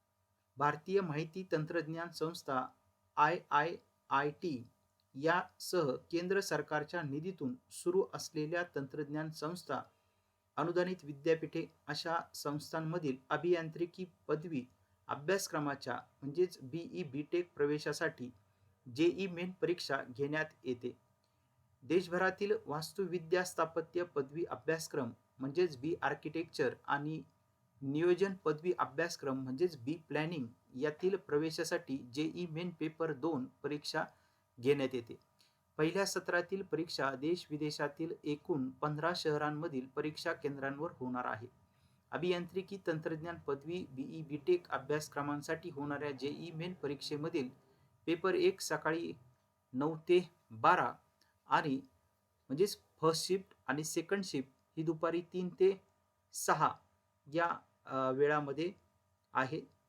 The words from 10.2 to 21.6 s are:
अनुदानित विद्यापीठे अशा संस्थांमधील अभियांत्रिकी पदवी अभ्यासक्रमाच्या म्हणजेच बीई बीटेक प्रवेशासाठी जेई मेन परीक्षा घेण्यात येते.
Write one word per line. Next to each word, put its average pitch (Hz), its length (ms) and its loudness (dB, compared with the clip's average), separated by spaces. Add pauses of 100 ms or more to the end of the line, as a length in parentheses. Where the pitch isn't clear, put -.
अनुदानित 175 460 2
विद्यापीठे 151 640 0 (200)
अशा 165 340 -2 (140)
संस्थांमधील 156 800 -2 (140)
अभियांत्रिकी 165 760 0 (220)
पदवी 156 360 -2 (440)
अभ्यासक्रमाच्या 147 920 -2 (220)
म्हणजेच 170 400 0
बीई 165 400 -8
बीटेक 147 520 -4
प्रवेशासाठी 147 760 0 (640)
जेई 170 300 4
मेन 180 240 -4
परीक्षा 160 600 0
घेण्यात 143 340 0 (200)
येते. 120 340 -4 (840)